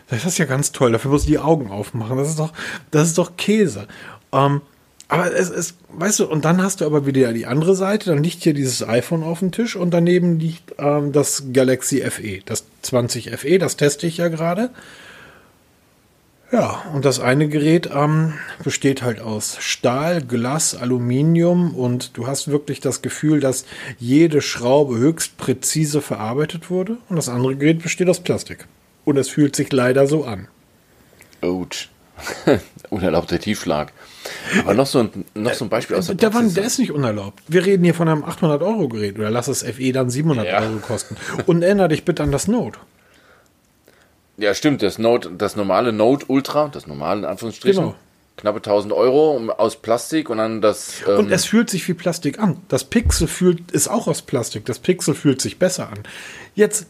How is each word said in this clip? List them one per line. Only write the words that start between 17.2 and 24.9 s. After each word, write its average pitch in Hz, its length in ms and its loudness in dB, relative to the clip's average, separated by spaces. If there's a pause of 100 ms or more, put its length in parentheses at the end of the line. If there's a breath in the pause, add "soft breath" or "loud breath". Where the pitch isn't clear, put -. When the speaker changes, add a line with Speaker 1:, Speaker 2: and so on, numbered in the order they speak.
Speaker 1:
Gerät, 156 460 2
ähm, 156 400 2 (280 loud breath)
besteht 135 380 0
halt 123 220 -4
aus 107 380 -6
Stahl, 151 600 0
Glas, 123 540 -2
Aluminium 151 1000 2
und 123 440 -2
du 120 80 -6
hast 135 220 -4
wirklich 143 320 -2
das 127 200 -4
Gefühl, 151 400 0
dass 131 240 0 (340 loud breath)
jede 147 440 4
Schraube 127 560 2